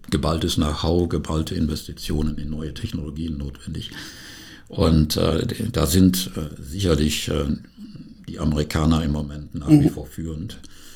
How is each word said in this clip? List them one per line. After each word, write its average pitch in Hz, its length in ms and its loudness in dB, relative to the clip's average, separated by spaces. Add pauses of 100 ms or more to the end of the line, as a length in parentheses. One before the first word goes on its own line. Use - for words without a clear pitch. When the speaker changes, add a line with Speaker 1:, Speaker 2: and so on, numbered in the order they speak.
(100)
Speaker 1:
geballtes 78 460 0
Know-how, 82 520 2
geballte 80 460 -2
Investitionen 76 840 -2
in 73 140 -6
neue 76 240 -6
Technologien 78 640 -6
notwendig. - 540 -10 (760)
Und, 80 500 4
äh, 82 300 2 (240)
da 76 160 2
sind, 92 500 4
äh, 76 240 -8
sicherlich, 78 680 0
äh, 73 160 0 (840)
die - 120 -8
Amerikaner 78 640 2
im 73 80 0
Moment 73 420 -6
nach 80 140 -6
wie 147 160 8
Speaker 2:
Mhm. - 60 6
Speaker 1:
vor - 160 -10
führend. 82 520 -8 (380)